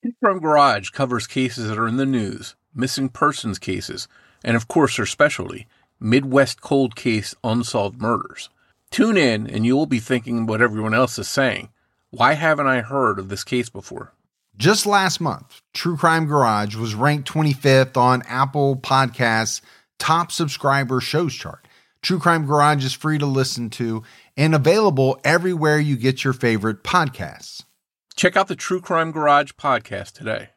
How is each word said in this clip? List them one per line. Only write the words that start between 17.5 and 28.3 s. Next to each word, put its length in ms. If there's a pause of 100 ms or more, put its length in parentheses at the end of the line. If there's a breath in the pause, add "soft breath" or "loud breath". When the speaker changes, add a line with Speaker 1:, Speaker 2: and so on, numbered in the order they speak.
Speaker 2:
on 320
Apple 480
Podcasts' 840 (360 soft breath)
top 320
subscriber 720
shows 320
chart. 340 (360 soft breath)
True 160
Crime 260
Garage 400
is 80
free 260
to 80
listen 440
to 320 (340 soft breath)
and 180
available 680
everywhere 540
you 180
get 260
your 120
favorite 500
podcasts. 800 (520)
Speaker 1:
Check 200